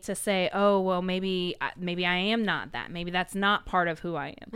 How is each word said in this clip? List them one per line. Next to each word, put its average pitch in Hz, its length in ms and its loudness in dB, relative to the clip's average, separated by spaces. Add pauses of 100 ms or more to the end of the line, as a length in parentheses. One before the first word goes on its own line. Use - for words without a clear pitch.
to 196 120 -4
say, 185 380 0
"Oh, 202 260 6
well, 185 220 2
maybe 185 580 0
I, 135 160 -2
maybe 175 300 -2
I 180 100 2
am 214 300 2
not 151 260 -2
that. - 200 -8
Maybe 175 200 -6
that's 180 240 -2
not 196 300 2
part 175 240 2
of 160 100 -4
who 175 160 -4
I 143 140 -4
am." - 260 -16